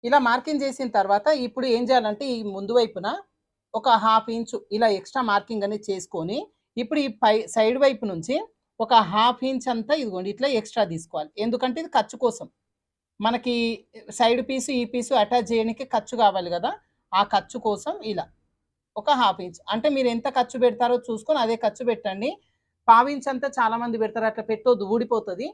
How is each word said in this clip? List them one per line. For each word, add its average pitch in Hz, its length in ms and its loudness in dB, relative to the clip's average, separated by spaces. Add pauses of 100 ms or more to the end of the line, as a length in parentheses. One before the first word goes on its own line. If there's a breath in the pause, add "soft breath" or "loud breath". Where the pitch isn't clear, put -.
ఇలా 247 160 8
మార్కింగ్ 254 440 2
చేసిన 269 260 -4
తర్వాత 202 380 2 (140)
ఇప్పుడు 247 260 -4
ఏం 240 180 2
చేయాలంటే 214 420 2
ఈ 247 100 -2 (100)
ముందు 196 260 -6
వైపున 220 340 0 (680)
ఒక 226 160 0 (100)
హాఫ్ 220 300 4
ఇంచు 226 280 -6 (140)
ఇలా 220 200 2
ఎక్స్ట్రా 196 320 -4
మార్కింగ్ 202 420 -2
అనేది 208 220 -6
చేసుకొని 185 500 -6 (400)
ఇప్పుడు 247 220 -2
ఈ 277 160 -2
పై 214 200 4 (120)
సైడ్ 226 320 0
వైపు 262 260 2
నుంచి 190 300 -4 (440)
ఒక 233 140 0 (140)
హాఫ్ 226 360 2
ఇంచ్ 262 260 -4
అంతా 226 260 -2
ఇదిగోండి 190 340 -6
ఇట్లా 202 260 -4
ఎక్స్ట్రా 220 300 -2
తీసుకోవాలి. 160 520 -8
ఎందుకంటే 240 420 -2
ఇది 330 120 -10
ఖర్చు 226 260 -2
కోసం, 226 300 -4 (720)
మనకి 240 360 -2 (560)
సైడ్ 240 320 2
పీస్ 262 280 -6
ఈ 247 140 0
పీస్ 233 280 -6
అటాచ్ 220 360 2
చేయడానికి 226 360 -2
ఖర్చు 226 320 -4
కావాలి 190 340 2
కదా, 175 200 -4 (400)
ఆ 190 140 2
ఖర్చు 202 340 -2
కోసం 214 440 -4
ఇలా 202 220 -6 (680)
ఒక 214 180 0
హాఫ్ 220 280 2
ఇంచ్. 180 180 -12 (100)
అంటే 220 200 -2
మీరు 269 200 2
ఎంత 233 200 -4
ఖర్చు 262 300 -2
పెడతారో 240 420 2
చూసుకొని 247 380 -2
అదే 233 180 0
ఖర్చు 226 280 -4
పెట్టండి. 220 440 -4 (580)
పావు 240 220 8
ఇంచ్ 285 200 -6
అంతా 269 220 -4
చాలా 233 260 0
మంది 233 220 -4
పెడతారు, 220 280 -2
అట్లా 220 160 -4
పెట్టొద్దు, 220 460 0
ఊడిపోతది. 220 640 -2